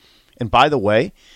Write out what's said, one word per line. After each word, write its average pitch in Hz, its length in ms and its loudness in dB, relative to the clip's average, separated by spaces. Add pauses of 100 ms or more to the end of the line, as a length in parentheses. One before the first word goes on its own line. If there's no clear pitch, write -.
(380)
And 117 140 -10
by 131 160 4
the 151 100 -2
way, 110 360 -2 (220)